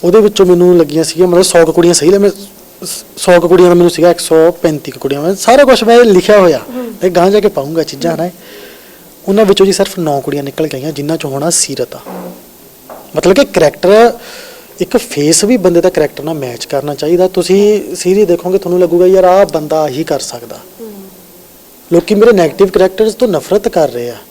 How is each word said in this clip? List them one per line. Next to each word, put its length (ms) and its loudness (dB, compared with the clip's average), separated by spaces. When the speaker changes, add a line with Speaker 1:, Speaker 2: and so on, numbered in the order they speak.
Speaker 1:
ਉਹਦੇ 160 6
ਵਿੱਚੋਂ 260 2
ਮੈਨੂੰ 320 4
ਲੱਗੀਆਂ 260 0
ਸੀਗੀਆਂ, 240 0
ਮਤਲਬ, 140 2
ਸੌ 220 4
ਕੁ 80 -2
ਕੁੜੀਆਂ 220 2
ਸਹੀ 160 0
ਲੈ, 80 2
ਮੈਂ 120 2
ਸ-, 200 -14
ਸੌ 240 2
ਕੁ 80 -2
ਕੁੜੀਆਂ 200 6
ਦਾ 60 4
ਮੈਨੂੰ 160 4
ਸੀਗਾ, 200 2
ਇੱਕ 100 -2
ਸੌ 320 2
ਪੈਂਤੀ 380 -6
ਕੁ 100 -18
ਕੁੜੀਆਂ, 220 -4
ਮੈਂ 120 -2
ਸਾਰਾ 300 4
ਕੁਛ 200 4
ਮੈਂ 200 6
ਲਿਖਿਆ 360 4
ਹੋਇਆ। 200 2
Speaker 2:
ਹੂੰ। 100 -10
Speaker 1:
ਮੈਂ 260 -4
ਗਾਂਹ 200 2
ਜਾ 100 2
ਕੇ 80 0
ਪਾਊਂਗਾ 340 -4
ਚੀਜ਼ਾਂ 280 -6
Speaker 2:
ਹੂੰ। 100 -6
Speaker 1:
ਹਨਾ। 100 -6
ਉਹਨਾਂ 160 2
ਵਿੱਚੋਂ 220 2
ਜੀ 60 0
ਸਿਰਫ 260 -4
ਨੌ 220 -2
ਕੁੜੀਆਂ 220 -6
ਨਿਕਲ 240 -6
ਕੇ 100 -8
ਆਈਆਂ, 160 -8
ਜਿਨ੍ਹਾਂ 240 -6
'ਚੋਂ 140 -8
ਹੁਣ 120 -8
ਆਹ 80 -2
ਸੀਰਤ 440 -6
ਆ। 60 -18
ਮਤਲਬ 180 2
ਕਿ 100 2
ਕਰੈਕਟਰ, 680 2
ਇੱਕ 160 -4
ਫੇਸ 480 -2
ਵੀ 120 2
ਬੰਦੇ 240 2
ਦਾ 100 2
ਕਰੈਕਟਰ 320 -4
ਨਾਲ 120 -6
ਮੈਚ 300 -10
ਕਰਨਾ 300 -6
ਚਾਹੀਦਾ। 340 0
ਤੁਸੀਂ 540 0
ਸੀਰੀਜ਼ 320 0
ਦੇਖੋਗੇ, 300 -2
ਤੁਹਾਨੂੰ 220 -2
ਲੱਗੂਗਾ, 260 2
"ਯਾਰ, 180 2
ਆਹ 220 4
ਬੰਦਾ 340 -4
ਆਹੀ 240 -4
ਕਰ 140 -6
ਸਕਦਾ।" 420 -14
Speaker 2:
ਹੂੰ। 120 -18
Speaker 1:
ਲੋਕੀ 220 -2
ਮੇਰੇ 180 4
ਨੈਗੇਟਿਵ 360 0
ਕਰੈਕਟਰਸ 460 -2
ਤੋਂ 140 -2
ਨਫ਼ਰਤ 400 -2
ਕਰ 220 -2
ਰਹੇ 200 -10
ਆ। 60 -16